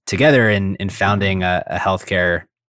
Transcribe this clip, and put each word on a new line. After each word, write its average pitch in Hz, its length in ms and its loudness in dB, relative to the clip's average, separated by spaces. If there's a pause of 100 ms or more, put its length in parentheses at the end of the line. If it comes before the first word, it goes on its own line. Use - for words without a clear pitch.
together 127 460 4
in, 98 240 0
in 95 160 -6
founding 98 500 0
a, 90 240 0
a 87 140 -6
healthcare 90 640 -2 (360)